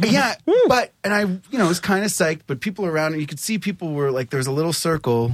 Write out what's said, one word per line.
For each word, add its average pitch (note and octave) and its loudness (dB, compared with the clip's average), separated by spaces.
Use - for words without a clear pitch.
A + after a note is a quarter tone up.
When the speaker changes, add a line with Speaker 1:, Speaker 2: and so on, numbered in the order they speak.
Speaker 1:
Yeah, A#3+ 2
Speaker 2:
Woo. G#4 4
Speaker 1:
but, B3 2
and G3 0
I, G#3 2
you F#3+ -4
know, F3+ 4
was F3 0
kinda G3 0
psyched, D#3+ 0
but C#3 -6
people F#3 -4
around, D#3 0
you D3 -2
could C#3+ -12
see G#3+ -4
people F3+ -4
were, C#3+ 0
like, B2+ -2
there C#3 -2
was C3 -2
a C3+ -4
little D#3+ 0
circle, A#2+ 0